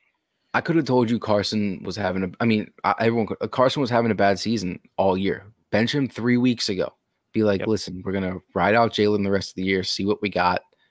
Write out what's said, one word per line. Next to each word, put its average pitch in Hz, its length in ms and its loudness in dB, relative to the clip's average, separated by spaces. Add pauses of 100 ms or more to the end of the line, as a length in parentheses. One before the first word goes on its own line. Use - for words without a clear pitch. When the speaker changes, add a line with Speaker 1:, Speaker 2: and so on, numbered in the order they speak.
(540)
Speaker 1:
I - 80 0
could 165 160 0
have 156 80 2
told 127 240 2
you 117 100 0
Carson 104 640 -2
was 90 140 -8
having 95 260 -2
a, 92 160 -6
I 117 60 0
mean, 107 260 0 (140)
I, 98 140 2
everyone 113 280 0
could, 107 240 -6
Carson 127 300 2
was 127 80 -2
having 117 220 2
a 101 40 0
bad 98 240 2
season 98 400 -4 (160)
all 95 220 2
year. 95 280 -2 (240)
Bench 110 240 0
him 139 140 0
three 120 300 0
weeks 123 320 0
ago. 90 240 -2 (400)
Be 110 100 2
like, 101 180 4
Speaker 2:
Yep. 107 60 -4
Speaker 1:
"Listen, 92 380 -4
we're 98 80 -6
gonna 92 240 -4 (160)
ride 95 220 4
out 113 180 4
Jalen 104 300 2
the 98 80 0
rest 98 180 -2
of - 60 -16
the 92 80 -6
year, 95 200 0
see 98 220 -4
what 104 160 -2
we 104 80 -2
got. 90 320 0 (300)